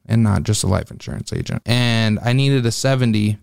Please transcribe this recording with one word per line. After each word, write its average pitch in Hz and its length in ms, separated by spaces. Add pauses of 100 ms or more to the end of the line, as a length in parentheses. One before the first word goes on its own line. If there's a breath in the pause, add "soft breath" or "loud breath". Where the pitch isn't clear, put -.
and 113 160
not 101 220
just - 180
a - 60
life - 240
insurance - 400
agent. - 340
And 113 580
I 120 80
needed 135 320
a 117 80
seventy 113 720